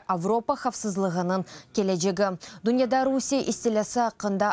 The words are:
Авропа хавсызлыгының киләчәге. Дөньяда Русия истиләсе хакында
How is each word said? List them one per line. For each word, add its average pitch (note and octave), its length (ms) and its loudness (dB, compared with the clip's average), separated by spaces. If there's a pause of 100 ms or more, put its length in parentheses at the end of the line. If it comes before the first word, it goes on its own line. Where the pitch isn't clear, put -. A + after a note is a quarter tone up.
Авропа G#3+ 480 0
хавсызлыгының F#3+ 880 -2 (320)
киләчәге. F#3+ 600 0 (260)
Дөньяда B3+ 400 2
Русия C4+ 380 0
истиләсе A3 640 0
хакында G#3 500 0